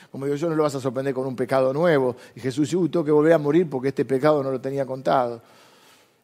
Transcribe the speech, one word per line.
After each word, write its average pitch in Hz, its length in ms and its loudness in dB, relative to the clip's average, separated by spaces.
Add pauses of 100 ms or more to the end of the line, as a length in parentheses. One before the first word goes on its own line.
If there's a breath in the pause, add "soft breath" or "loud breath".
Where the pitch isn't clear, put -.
(120)
como 135 140 -10
digo 143 100 -2
yo, 160 140 -2
no 156 60 -2
lo 156 80 2
vas 147 100 0
a 139 80 -6
sorprender 135 320 -4
con 131 140 -4
un 127 80 -8
pecado 131 360 0
nuevo. 139 440 2 (200 loud breath)
Y - 40 -20
Jesús 131 280 -2
dice, 156 80 -4
"Uy, 175 140 2
tengo 165 160 -2
que 151 60 0
volver 151 220 6
a 165 40 6
morir 151 320 2
porque 135 200 -4
este 139 140 -2
pecado 135 380 2
no 135 80 -4
lo 131 100 -4
tenía 135 240 -4
contado". 127 600 -2 (800 soft breath)